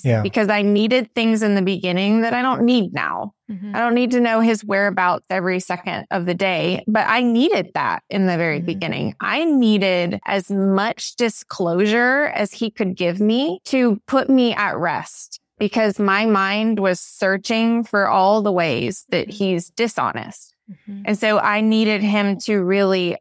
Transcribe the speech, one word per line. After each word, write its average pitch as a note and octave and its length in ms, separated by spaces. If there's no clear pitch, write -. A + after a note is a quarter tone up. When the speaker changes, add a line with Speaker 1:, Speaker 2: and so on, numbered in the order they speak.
Speaker 1:
Yeah. A2+ 160
Speaker 2:
because G3 260
I G#3 140
needed G#3+ 520
things A3+ 300
in G#3 120
the G3 60
beginning F#3+ 600
that A#3 120
I B3 80
don't B3+ 200
need A#3 320
now. E2+ 400
Speaker 3:
Mm-hmm. G3+ 240
Speaker 2:
I G#3+ 40
don't A#3 160
need B3 160
to B3 100
know A3+ 200
his A3+ 220
whereabouts G3 680
every F#3 280
second F3+ 520
of F3+ 160
the F3 80
day, F3+ 520
but G#3+ 200
I A#3+ 140
needed A#3+ 520
that B2 340
in G3 200
the F3 100
very D#3+ 220
Speaker 3:
Mm-hmm. E3+ 80
Speaker 2:
beginning. - 520
I C4 240
needed G3+ 800
as G3 280
much G3 640
disclosure A3 680
as - 260
he A3+ 160
could F#3 260
give F3 240
me B3+ 460
to B3 420
put C4 220
me B3 240
at G3 240
rest - 640
because G#3+ 420
my G3+ 260
mind G#3+ 540
was F#3 200
searching A3+ 840
for G3+ 240
all G3 340
the G3+ 100
ways D#3 580
that D#3+ 180
Speaker 3:
Mm-hmm. - 40
Speaker 2:
he's F#3 280
dishonest. D#3 840
Speaker 3:
Mm-hmm. G3+ 340
Speaker 2:
And G#3 120
so G#3+ 220
I G#3 220
needed A3 400
him G3+ 400
to G#3 220
really F#3+ 580